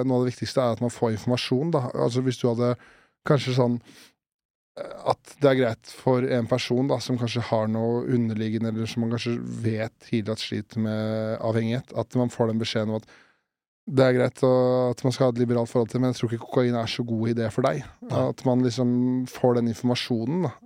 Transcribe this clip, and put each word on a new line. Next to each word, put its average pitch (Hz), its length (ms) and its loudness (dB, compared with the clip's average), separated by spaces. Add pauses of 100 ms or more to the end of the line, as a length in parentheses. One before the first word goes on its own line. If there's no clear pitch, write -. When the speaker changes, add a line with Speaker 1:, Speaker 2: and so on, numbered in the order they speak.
Speaker 1:
noe 127 140 2
av 123 60 2
det 123 80 -2
viktigste - 280 -2
er 117 140 2
at - 80 -8
man 120 100 -2
får 113 220 0
informasjon, 127 580 0
da. 143 80 2 (140)
Altså, 127 260 0
hvis 127 160 0
du 127 140 0
hadde 120 220 2 (520)
kanskje 127 300 2
sånn, 120 240 2 (1000)
eh, - 160 -12 (160)
at - 320 -4
det 139 80 6
er 131 100 4
greit 113 360 -2
for 127 280 2
en 123 240 0
person, 123 400 0
da, 135 120 0
som 123 180 -2
kanskje 117 320 -2
har 110 180 2
noe 113 380 0
underliggende, 110 640 0
eller 110 160 -4
som 117 200 -6
man 117 100 -2
kanskje 120 260 -4
vet 113 580 -4
tidlig 110 360 -2
at - 80 -10
sliter 107 360 -6
med 110 640 -2
avhengighet, 113 560 -2
at - 180 -4
man 123 140 2
får 113 220 0
den 110 100 0
beskjeden 110 320 -2
om 107 80 -4
at - 80 -20 (760)
det 131 180 4
er 127 80 6
greit 123 320 0
å, 127 80 6 (380)
at - 120 -6
man 131 80 2
skal 131 160 2
ha 120 60 2
et 120 80 -4
liberalt 117 260 2
forhold 117 220 0
til, 123 100 -2
men 127 140 2
jeg - 80 -8
tror 117 100 0
ikke 117 140 -6
kokain 123 320 2
er 113 100 -2
så - 160 -6
god 113 300 0
idé 117 180 0
for 127 140 0
deg. 143 160 0 (240)
Speaker 2:
Nei. 160 140 -2 (100)
Speaker 1:
At - 160 -10
man 127 180 4
liksom 123 280 0 (360)
får 123 300 2
den 117 160 0
informasjonen, 123 720 -2
da. 117 60 -4 (140)